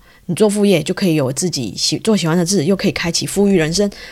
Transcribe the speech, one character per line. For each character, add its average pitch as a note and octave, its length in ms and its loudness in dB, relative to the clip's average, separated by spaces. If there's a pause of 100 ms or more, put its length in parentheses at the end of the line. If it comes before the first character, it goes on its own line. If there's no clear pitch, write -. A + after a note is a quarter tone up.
(260)
你 F3 100 -4
做 G#3+ 120 4
副 G3+ 160 0
业 F#3+ 160 4
就 E3 140 -4
可 G3 120 -2
以 D#3+ 100 4
有 C3+ 160 0
自 F3 180 -2
己 A#2+ 260 -4
喜-， - 280 -2
做 A3 120 4
喜 E3 120 -2
欢 D#3+ 80 2
的 F3 100 2
事， F3 180 0
又 F#3 120 2
可 F#3+ 100 -4
以 E3+ 60 2
开 - 180 -4
启 D#3+ 160 -4
富 G3+ 220 0
裕 G3 100 4
人 D#3 160 0
生， G3+ 160 0 (220)